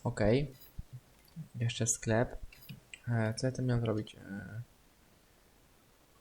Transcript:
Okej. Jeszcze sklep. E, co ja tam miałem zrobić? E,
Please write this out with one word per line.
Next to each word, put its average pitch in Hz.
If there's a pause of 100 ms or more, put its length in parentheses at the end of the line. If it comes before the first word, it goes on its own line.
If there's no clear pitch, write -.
Okej. 120 (1000)
Jeszcze 120
sklep. 117 (720)
E, 113
co 131
ja 131
tam 131
miałem 120
zrobić? 110
E, 98 (1600)